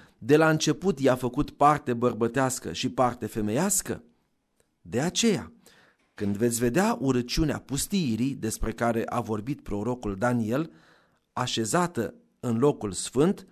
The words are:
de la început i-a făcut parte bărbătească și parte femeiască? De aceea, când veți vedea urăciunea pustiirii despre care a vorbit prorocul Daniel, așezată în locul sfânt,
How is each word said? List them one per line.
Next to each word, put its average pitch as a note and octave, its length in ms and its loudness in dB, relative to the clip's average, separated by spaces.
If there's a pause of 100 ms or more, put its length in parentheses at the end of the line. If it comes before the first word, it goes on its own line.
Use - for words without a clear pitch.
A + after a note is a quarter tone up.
(180)
de C3+ 200 4
la D#3+ 120 6
început D#3 500 0
i-a C3 160 4
făcut B2+ 360 -2
parte C#3+ 420 4
bărbătească A#2 800 0
și C3 160 -4
parte B2 360 0
femeiască? A2+ 760 -2 (800)
De F2+ 180 -4
aceea, D#3 520 0 (600)
când G2+ 240 -2
veți A#2 220 0
vedea E3 400 2
urăciunea B2+ 600 0
pustiirii C#3 760 -2
despre A2 360 -4
care A2+ 340 0
a A#2+ 160 -4
vorbit G#2+ 400 -6
prorocul G#2 540 -4
Daniel, A#2+ 560 -2 (600)
așezată B2 800 -2 (260)
în A#2 180 -2
locul A#2+ 340 2
sfânt, D#3 600 0